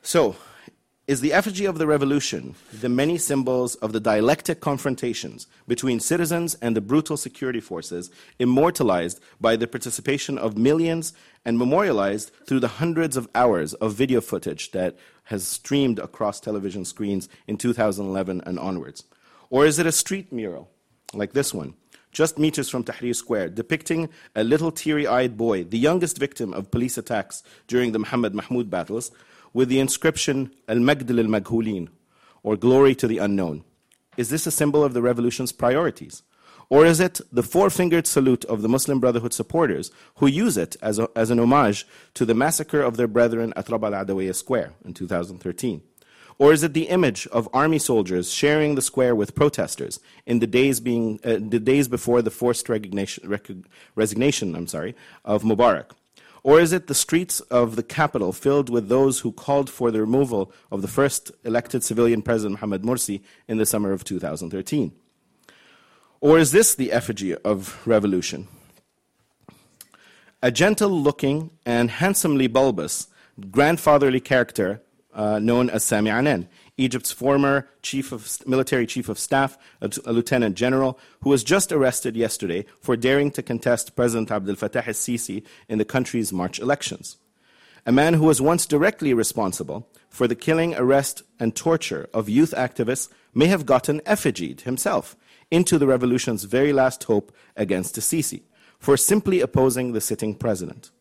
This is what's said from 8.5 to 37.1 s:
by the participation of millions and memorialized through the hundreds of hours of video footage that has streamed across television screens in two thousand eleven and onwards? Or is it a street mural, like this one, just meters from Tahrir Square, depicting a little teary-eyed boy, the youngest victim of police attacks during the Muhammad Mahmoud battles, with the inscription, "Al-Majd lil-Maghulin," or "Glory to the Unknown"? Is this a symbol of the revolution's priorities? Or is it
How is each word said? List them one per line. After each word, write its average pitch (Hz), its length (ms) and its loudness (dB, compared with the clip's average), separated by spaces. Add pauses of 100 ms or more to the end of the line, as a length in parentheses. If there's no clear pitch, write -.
by 113 160 4
the 113 120 -2
participation 131 720 -6
of 107 180 -4
millions 165 560 0 (320)
and 117 140 0
memorialized 123 720 0 (160)
through 135 140 0
the 143 180 -4
hundreds 160 360 -2
of 120 200 -6
hours 95 400 2
of 110 180 -4
video 127 280 0
footage - 500 -8
that 92 240 -4 (300)
has 95 220 -6
streamed 135 520 -2
across - 400 -6
television 101 440 -8
screens 101 460 -6 (160)
in 107 120 -6
two 120 160 -2
thousand 104 340 -2
eleven 95 380 -4
and 90 120 -8
onwards? 78 460 -10 (480)
Or 139 160 6
is 147 100 2
it 165 80 0
a 160 60 0
street 190 400 -4
mural, 95 400 -10 (420)
like 101 200 -6
this 135 200 -2
one, 76 220 -10 (360)
just 156 280 -2
meters 151 300 -2
from 123 140 -6
Tahrir 120 320 -6
Square, 101 340 -4
depicting 156 600 -4 (260)
a 110 80 0
little 151 280 2
teary-eyed 127 680 -2
boy, 107 260 0
the 92 140 -6
youngest 160 400 0
victim 123 360 -6
of 98 180 -10
police 123 260 -2
attacks - 460 -6 (240)
during 123 240 2
the 110 80 0
Muhammad 107 340 -2
Mahmoud 117 360 -4
battles, 95 420 -6 (420)
with 127 140 2
the 131 140 2
inscription, 135 680 -2 (200)
"Al-Majd 123 400 2
lil-Maghulin," 110 800 -2 (520)
or 107 140 -2
"Glory 131 400 6
to 131 100 -4
the 113 120 0
Unknown"? 90 480 -2 (500)
Is 117 140 -4
this 156 180 -4
a 160 40 -4
symbol 147 300 2
of 139 120 2
the 120 80 0
revolution's 120 500 0
priorities? - 720 -2 (460)
Or 147 160 10
is 165 160 6
it 180 180 0 (140)